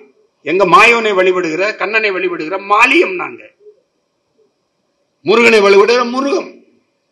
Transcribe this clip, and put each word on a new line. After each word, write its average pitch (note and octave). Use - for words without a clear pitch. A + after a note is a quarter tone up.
எங்க F#3
மாயோனை G#3+
வழிபடுகிற, F#3
கண்ணனை G#3
வழிபடுகிற F3+
மாலியம் G#3+
நாங்க. B2
முருகனை A3+
வழிபடுகிற G#3+
முருகம், C#4